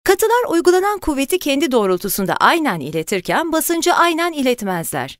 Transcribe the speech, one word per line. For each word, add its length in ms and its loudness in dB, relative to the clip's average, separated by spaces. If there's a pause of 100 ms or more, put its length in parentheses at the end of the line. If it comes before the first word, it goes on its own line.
Katılar 440 2
uygulanan 500 2
kuvveti 400 -2
kendi 340 0
doğrultusunda 640 0
aynen 440 2
iletirken 720 -2
basıncı 420 0
aynen 380 2
iletmezler. 880 -4